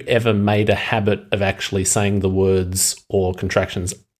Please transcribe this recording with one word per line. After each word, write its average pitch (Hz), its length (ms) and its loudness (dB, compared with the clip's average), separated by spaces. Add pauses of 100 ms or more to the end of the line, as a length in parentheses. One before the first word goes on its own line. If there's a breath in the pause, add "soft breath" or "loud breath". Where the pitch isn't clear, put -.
ever 117 260 2
made 104 380 2
a 101 40 2
habit 104 480 0 (100)
of 98 100 0
actually 95 420 -2
saying 101 360 0
the 95 100 0
words 95 800 0
or 92 240 0
contractions, 92 580 -2 (280)